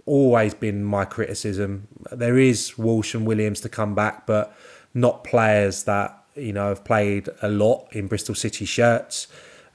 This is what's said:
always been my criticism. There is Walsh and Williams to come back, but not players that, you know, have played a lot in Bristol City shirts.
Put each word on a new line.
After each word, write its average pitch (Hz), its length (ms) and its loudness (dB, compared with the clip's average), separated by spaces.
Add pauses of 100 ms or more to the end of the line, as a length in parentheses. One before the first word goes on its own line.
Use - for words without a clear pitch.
always 120 480 4
been 101 320 -4
my 101 180 0
criticism. 101 840 -6 (260)
There 120 240 2
is 131 400 2
Walsh 113 360 0
and 110 140 -2
Williams 107 340 0
to 107 80 -10
come 104 240 -4
back, 104 320 -2
but 107 300 0 (380)
not 120 320 2
players 107 580 2
that, 101 400 -2 (120)
you 120 180 -8
know, 101 160 -2
have 101 160 -6
played 104 420 0 (140)
a 104 80 -2
lot 104 420 2
in 101 160 -6
Bristol 104 280 -4
City - 300 -6
shirts. - 600 0 (480)